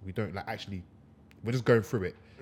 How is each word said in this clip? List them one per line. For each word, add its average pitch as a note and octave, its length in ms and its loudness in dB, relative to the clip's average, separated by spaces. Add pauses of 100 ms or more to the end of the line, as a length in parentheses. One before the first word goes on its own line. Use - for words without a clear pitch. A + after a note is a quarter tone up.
We F#2+ 80 -8
don't, G2 220 -2
like, F#2+ 140 -6
actually, G2 340 -6 (600)
we're A#2 80 -2
just B2 120 0
going A#2 180 8
through G2+ 220 0
it. F2 120 -4 (260)